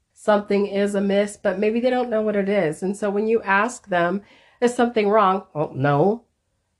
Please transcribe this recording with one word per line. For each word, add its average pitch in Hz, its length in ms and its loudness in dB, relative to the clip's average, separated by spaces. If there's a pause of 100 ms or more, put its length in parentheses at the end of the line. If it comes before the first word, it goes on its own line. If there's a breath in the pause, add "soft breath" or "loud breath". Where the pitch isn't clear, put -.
(140)
something 202 540 0
is 202 280 -2
amiss, 202 420 0
but 185 220 -4
maybe 220 200 0
they 254 120 0
don't 247 180 -2
know 220 120 -2
what 214 140 -2
it 196 140 -2
is. 170 320 0
And 190 160 -4
so 208 120 -4
when 202 180 -2
you 220 160 2
ask 202 460 -2
them, 180 320 0 (400 soft breath)
"Is 240 120 2
something 233 360 0
wrong?" 196 340 2 (100)
"Well, 147 220 -4
no." 147 480 2 (560)